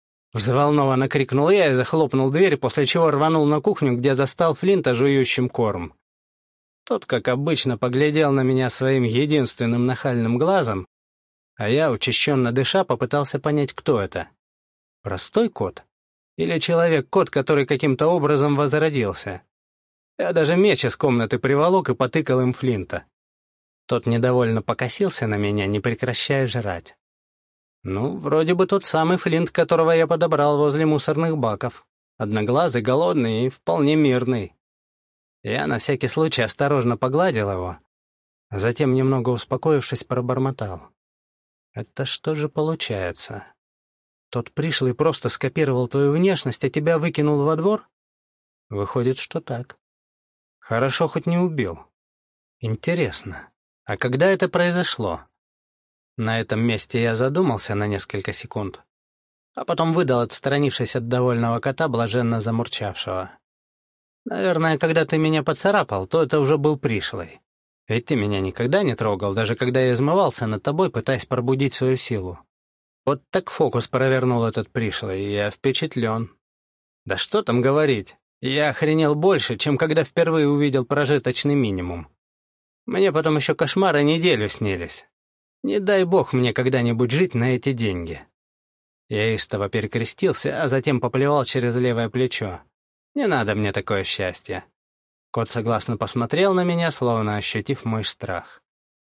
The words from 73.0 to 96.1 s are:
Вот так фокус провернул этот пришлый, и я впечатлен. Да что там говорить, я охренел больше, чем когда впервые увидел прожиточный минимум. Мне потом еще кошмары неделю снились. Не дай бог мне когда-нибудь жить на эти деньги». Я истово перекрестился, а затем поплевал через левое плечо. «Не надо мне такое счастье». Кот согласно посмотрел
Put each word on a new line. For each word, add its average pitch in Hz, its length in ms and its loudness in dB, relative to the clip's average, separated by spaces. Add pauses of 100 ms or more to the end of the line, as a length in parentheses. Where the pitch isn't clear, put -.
Вот 139 260 -2
так 185 200 -2
фокус 123 360 0
провернул 127 580 2
этот 110 280 -4
пришлый, 101 500 -4
и 101 100 -4
я 104 180 -2
впечатлен. 117 840 -4 (720)
Да 98 120 -4
что - 260 -2
там 123 180 0
говорить, 139 560 0 (240)
я 143 300 0
охренел 156 440 2
больше, 151 440 2
чем 147 200 0
когда 160 240 2
впервые 160 460 2
увидел 143 360 2
прожиточный 143 720 0
минимум. 90 540 -2 (800)
Мне 190 260 2
потом 156 240 2
еще 147 180 0
кошмары 165 480 2
неделю 151 460 2
снились. 92 580 -6 (560)
Не 196 160 0
дай 196 260 2
бог 170 280 2
мне 123 200 2
когда-нибудь 120 600 0
жить 170 220 0
на 120 200 2
эти 131 180 -2
деньги». 87 540 -4 (800)
Я 110 260 0
истово 101 340 -4
перекрестился, 120 960 -2
а 143 40 0
затем 131 320 0
поплевал 131 440 0
через 120 320 -2
левое 120 320 0
плечо. 110 520 -4 (540)
«Не 285 120 0
надо 117 280 0
мне 104 180 -2
такое 98 320 -2
счастье». 90 600 -6 (640)
Кот 117 200 -4
согласно 113 460 -2
посмотрел 147 580 0